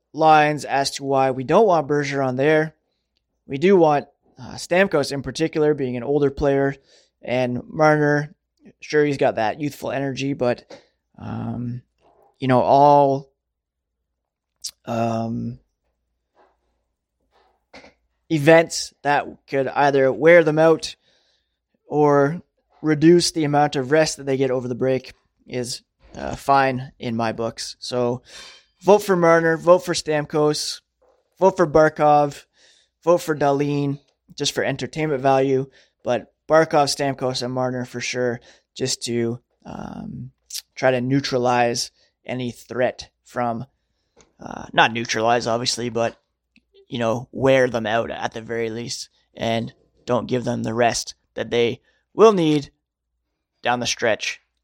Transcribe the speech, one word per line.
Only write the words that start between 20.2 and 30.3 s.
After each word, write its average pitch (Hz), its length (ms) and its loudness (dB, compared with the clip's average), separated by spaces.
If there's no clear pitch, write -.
them 156 160 0
out 160 380 2
or 143 560 2
reduce 156 500 4
the 160 140 -4
amount 147 320 2
of 127 140 -4
rest 156 260 2
that 139 80 -14
they 135 100 -2
get 131 160 0
over 123 160 -4
the 123 80 -6
break 127 380 -2
is, 123 380 -10
uh, 147 200 -10
fine 135 640 0
in 120 160 -8
my 113 160 -2
books. - 480 -8
So 123 440 -4
vote 208 180 6
for 202 160 0
Marner, 165 400 4
vote 175 300 4
for 170 80 -2
Stamkos, 151 880 -2